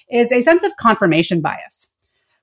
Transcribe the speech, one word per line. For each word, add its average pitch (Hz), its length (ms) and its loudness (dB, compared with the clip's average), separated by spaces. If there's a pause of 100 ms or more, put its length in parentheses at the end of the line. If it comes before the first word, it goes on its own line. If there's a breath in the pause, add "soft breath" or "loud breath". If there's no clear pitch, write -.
(120)
is 240 200 0
a 247 100 2
sense 330 220 2
of 381 140 -4
confirmation 170 640 0
bias. - 460 -10 (560)